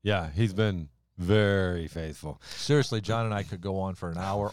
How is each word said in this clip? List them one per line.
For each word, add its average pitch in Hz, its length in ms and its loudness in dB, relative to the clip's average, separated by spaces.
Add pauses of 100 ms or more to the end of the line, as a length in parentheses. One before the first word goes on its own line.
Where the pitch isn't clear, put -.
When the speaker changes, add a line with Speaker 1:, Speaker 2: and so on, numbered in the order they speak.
Speaker 1:
Yeah, 92 280 2
he's 95 240 0
been 95 340 0 (300)
very 92 680 4
faithful. 78 540 -8 (160)
Speaker 2:
Seriously, 131 460 2
John 113 240 0
and 107 80 0
I 101 80 0
could 90 180 -8
go 95 200 -2
on 95 140 -4
for 90 160 -6
an 82 60 -4
hour 101 360 -2